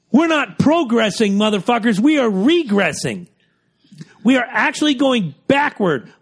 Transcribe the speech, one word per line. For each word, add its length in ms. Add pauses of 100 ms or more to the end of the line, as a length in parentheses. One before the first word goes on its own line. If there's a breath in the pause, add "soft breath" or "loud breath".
(120)
We're 160
not 320
progressing, 800
motherfuckers. 640
We 180
are 120
regressing. 1000 (960 loud breath)
We 140
are 100
actually 480
going 380 (140)
backward 640 (100)